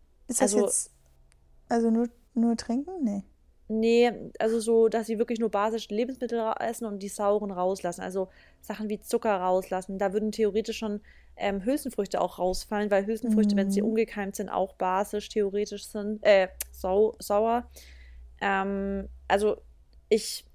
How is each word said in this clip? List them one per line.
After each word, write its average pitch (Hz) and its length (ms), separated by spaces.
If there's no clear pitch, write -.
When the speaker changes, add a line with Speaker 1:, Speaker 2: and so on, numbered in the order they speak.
Speaker 1:
Ist 240 120
das 247 120
Speaker 2:
also 208 100
Speaker 1:
jetzt, - 280
also 233 220
nur, 233 180
nur 233 220
trinken? 285 480
Nee. 202 200
Speaker 2:
Nee, 233 440
also 226 220
so, 226 280
dass 214 180
sie 226 120
wirklich 226 200
nur 220 120
basische 220 440
Lebensmittel 240 440
ra-, 220 220
essen 233 260
und 202 160
die 202 60
sauren 208 420
rauslassen. 180 520
Also 185 260
Sachen 214 300
wie 208 100
Zucker 226 360
rauslassen. 185 600
Da 196 140
würden 214 200
theoretisch 214 460
schon, 208 220
ähm, 196 280
Hülsenfrüchte 233 560
auch 180 180
rausfallen, 196 520
weil 196 160
Hülsenfrüchte, 214 500
wenn 196 140
sie 196 100
Speaker 1:
Mhm. 208 80
Speaker 2:
ungekeimt 214 480
sind, 202 140
auch 190 240
basisch 196 560
theoretisch 208 580
sind, 214 360
äh, 196 240
sau-, 196 460
sauer. 226 500
Ähm, 196 680
also 208 340
ich - 340